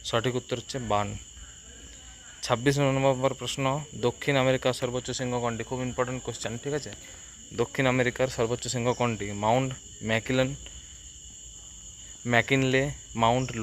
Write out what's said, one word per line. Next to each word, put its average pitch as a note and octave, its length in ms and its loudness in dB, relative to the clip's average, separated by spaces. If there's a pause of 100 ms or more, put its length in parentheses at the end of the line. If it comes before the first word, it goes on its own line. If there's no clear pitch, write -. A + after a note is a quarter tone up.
সঠিক A#2+ 320 2
উত্তর B2 220 -4
হচ্ছে B2+ 220 -8
বার্ন। G#2 300 0 (1300)
ছাব্বিশ B2+ 360 4
নম্বর C3+ 540 4
প্রশ্ন, B2+ 320 -4 (400)
দক্ষিণ C#3 300 2
আমেরিকার C3 380 4
সর্বোচ্চ B2+ 380 -4
শৃঙ্গ B2 280 -2
কোনটি? A#2 240 -2
খুব B2+ 180 -4
ইম্পর্টেন্ট B2+ 420 -2
কোশ্চেন, A#2 340 -6
ঠিক C#3+ 160 -4
আছে? B2 180 -4 (680)
দক্ষিণ C3 260 2
আমেরিকার B2+ 400 2
সর্বোচ্চ A#2+ 400 0
শৃঙ্গ A#2+ 260 0
কোনটি? G#2+ 380 0
মাউন্ট A#2 420 2 (300)
ম্যাকিলন, C3 520 2 (1700)
ম্যাকিনলে, C3 640 4 (240)
মাউন্ট A#2+ 340 4 (140)